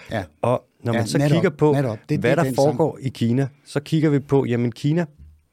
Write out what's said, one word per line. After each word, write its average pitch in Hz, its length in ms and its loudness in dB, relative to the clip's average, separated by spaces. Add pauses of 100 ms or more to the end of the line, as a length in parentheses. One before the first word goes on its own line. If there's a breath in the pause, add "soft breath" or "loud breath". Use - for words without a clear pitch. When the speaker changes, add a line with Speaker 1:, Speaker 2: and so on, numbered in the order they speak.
(100)
Speaker 1:
Ja. 101 140 -4 (180)
Speaker 2:
Og 120 220 0 (200)
når 117 80 -2
man 117 100 0
Speaker 1:
Ja, 110 40 -4
Speaker 2:
så 107 120 -2
Speaker 1:
netop, 147 140 2
Speaker 2:
kigger 165 180 2
på, 151 220 2
Speaker 1:
netop. 131 260 -2 (100)
Det, 151 120 -2
Speaker 2:
hvad 117 100 2
Speaker 1:
det 131 80 2
er - 40 4
Speaker 2:
der 131 60 0
Speaker 1:
den 131 60 -6
Speaker 2:
foregår 143 420 0
Speaker 1:
sang. 131 100 -6
Speaker 2:
i - 20 -4
Kina, 120 400 0 (160)
så - 160 -6
kigger 156 300 0
vi 143 80 2
på, 135 260 0
jamen 117 280 -2
Kina, 160 320 -2 (480)